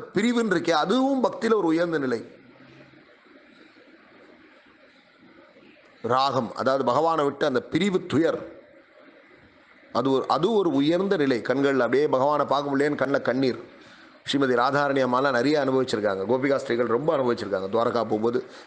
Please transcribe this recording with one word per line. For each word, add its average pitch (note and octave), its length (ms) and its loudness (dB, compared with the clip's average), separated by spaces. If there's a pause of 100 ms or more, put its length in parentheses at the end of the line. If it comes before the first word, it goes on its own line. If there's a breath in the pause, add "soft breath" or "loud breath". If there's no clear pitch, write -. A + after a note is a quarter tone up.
(140)
பிரிவுன்னு A3+ 420 2
இருக்கே, E3 140 0
அதுவும் A#3+ 540 2
பக்தியில A3+ 300 0
ஒரு G3 120 0
உயர்ந்த E3 320 0
நிலை. B2 280 -4 (3750)
ராகம், B2 520 0
அதாவது C3 300 0
பகவானை D3+ 400 2
விட்டு C#3+ 220 -2
அந்த B2+ 140 0
பிரிவு F3+ 460 -2
துயர், D3 500 -2 (1400)
அது B2 180 0
ஒரு, C3 180 0
அது D#3 240 0
ஒரு G3 180 2
உயர்ந்த E3+ 460 0
நிலை. C3+ 240 0
கண்கள்ல C3+ 380 0
அப்படியே B2 300 2
பகவானை C#3 380 2
பார்க்க C#3 300 -2
முடியலன்னு C#3 320 0
கண்ணுல C#3 140 0
கண்ணீர். B2+ 540 -2 (560 loud breath)
ஸ்ரீமதி C#3 220 2
ராதாரணி C3+ 500 2
அம்மாலாம் B2+ 280 2
நிறைய C3+ 280 2
அனுபவிச்சிருக்காங்க. A2 680 0
கோபிகா C3 280 0
ஸ்திரீகள் A#2+ 300 -2
ரொம்ப C#3 300 0
அனுபவிச்சிருக்காங்க. G#2 540 -2
துவாரகா A2+ 220 0
போகும்போது A2 520 -2 (220 loud breath)